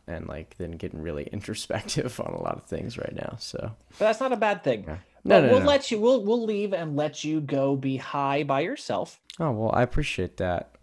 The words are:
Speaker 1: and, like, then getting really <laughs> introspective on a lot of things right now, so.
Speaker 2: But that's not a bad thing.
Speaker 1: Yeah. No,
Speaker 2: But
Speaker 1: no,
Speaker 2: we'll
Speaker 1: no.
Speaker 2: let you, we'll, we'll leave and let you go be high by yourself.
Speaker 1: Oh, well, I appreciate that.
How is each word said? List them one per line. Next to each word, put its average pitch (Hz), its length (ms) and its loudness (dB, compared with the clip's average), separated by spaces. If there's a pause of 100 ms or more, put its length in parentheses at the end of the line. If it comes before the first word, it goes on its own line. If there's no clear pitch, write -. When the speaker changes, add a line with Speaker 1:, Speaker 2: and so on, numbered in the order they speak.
Speaker 1:
and, - 200 -10
like, 80 300 -12
then 85 160 -8
getting 85 300 -10
really 76 220 -6
<laughs> - 80 -10
introspective - 840 -6
on - 140 -6
a - 100 -6
lot 50 140 -4
of - 80 -18
things - 320 -8
right - 180 -8
now, - 240 -8
so. - 340 -8 (260)
Speaker 2:
But 202 80 2
that's 220 140 2
not 262 120 0
a 240 40 -2
bad 208 280 0
thing. 110 220 0
Speaker 1:
Yeah. 80 120 -8 (260)
No, 196 160 8
Speaker 2:
But 147 60 6
Speaker 1:
no, - 60 8
Speaker 2:
we'll - 80 8
Speaker 1:
no. - 60 2
Speaker 2:
let 277 240 4
you, 226 100 0
we'll, 233 240 4
we'll 226 200 2
leave 208 280 0
and 160 240 -2
let 151 280 -2
you 156 160 0
go 139 360 2
be 135 200 -2
high 139 480 -2
by 139 160 2
yourself. 151 600 -4 (200)
Speaker 1:
Oh, 160 120 0
well, 110 220 0
I - 80 6
appreciate 120 560 0
that. 90 440 -2